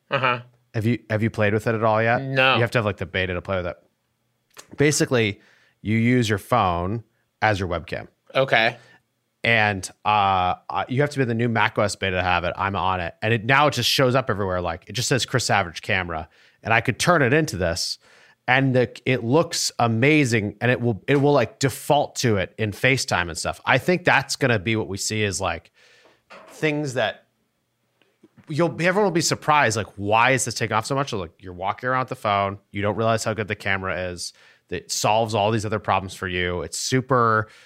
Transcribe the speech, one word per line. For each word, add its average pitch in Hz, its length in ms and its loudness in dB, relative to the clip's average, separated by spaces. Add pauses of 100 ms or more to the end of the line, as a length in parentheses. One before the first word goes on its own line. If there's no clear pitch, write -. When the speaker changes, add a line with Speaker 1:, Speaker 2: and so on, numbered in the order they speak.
(120)
Speaker 1:
Uh-huh. 123 300 0 (340)
Speaker 2:
Have 107 100 -2
you, 120 140 0 (100)
have 107 140 -2
you 110 80 0
played 104 220 0
with 113 120 -2
it 120 80 0
at 110 100 -4
all 110 180 2
yet? 117 200 0
Speaker 1:
No. 135 340 2
Speaker 2:
You 117 60 2
have 117 100 0
to 127 60 0
have, 110 80 0
like, 101 120 -2
the 95 100 -8
beta 92 260 -2
to 87 80 -4
play 95 160 -4
with 90 100 -4
it. - 100 -8 (1000)
Basically, 135 640 2 (400)
you 107 160 0
use 117 320 2
your 107 80 2
phone 95 640 0 (380)
as 107 180 2
your 95 100 -4
webcam. 78 380 -8 (280)
Speaker 1:
Okay. 120 420 2 (640)
Speaker 2:
And, 104 440 2 (160)
uh, 95 520 2 (140)
uh, 95 200 -4
you 127 120 -2
have 147 100 -2
to 139 80 -10
be - 20 2
in 120 60 0
the 117 80 -2
new 120 120 0
Mac 110 300 0
O 120 60 2
S 98 120 -2
beta 95 220 -2
to 90 60 0
have 87 200 0
it. 87 140 -2
I'm 98 180 -2
on 92 240 -2
it. 82 220 -8
And 110 120 0
it, 110 120 -2
now 139 220 4
it 135 80 0
just 120 140 -2
shows 127 260 2
up 127 140 -2
everywhere. 95 300 -2
Like, 85 280 -6
it 101 60 -14
just - 140 -6
says 127 180 0
Chris - 200 -2
Savage 98 360 0
camera. 87 460 -4 (360)
And 110 100 0
I 117 80 4
could - 180 -2
turn 170 220 4
it 120 100 4
into 151 240 0
this. 85 420 -2 (500)
And 131 280 4
the, 123 160 2 (140)
it 123 180 0
looks 147 560 0
amazing. 117 800 2
And 120 120 0
it 117 100 0
will, 117 260 0
it 143 100 4
will, 143 160 4
like, 123 260 0
default - 580 0
to 110 200 2
it 87 200 -4
in 107 140 -2
FaceTime 101 580 0
and 80 80 -10
stuff. - 280 -6
I 127 120 4
think 175 260 0
that's 131 320 2
gonna 120 240 0
be 110 160 -2
what 104 120 -2
we 98 100 -8
see 110 260 -4
is, 95 160 -2
like, 85 320 -4 (800)
things 147 460 -4
that 113 300 -2 (1200)
you'll, 160 220 0 (100)
everyone 185 220 2
will 190 80 2
be 160 100 0
surprised. 139 560 2
Like, 101 180 -2
why 113 360 4
is 131 120 2
this 113 120 -6
taking 107 200 -2
off 110 120 0
so 139 80 -2
much? 139 180 -4
Like, 90 260 -6
you're 92 140 -16
walking 98 340 -6
around 131 140 0
with 127 80 -6
the 127 60 -8
phone. 101 420 0 (140)
You 98 100 -6
don't 101 140 0
realize 113 280 0
how 113 100 -2
good 101 140 -6
the 107 80 -6
camera 92 540 -4
is. 87 240 -12 (360)
That - 220 -8
solves 110 420 0
all 104 180 2
these 110 140 -2
other 104 140 -4
problems 95 340 -2
for 98 140 -8
you. 90 340 -2
It's 73 160 -10
super, 120 720 0 (180)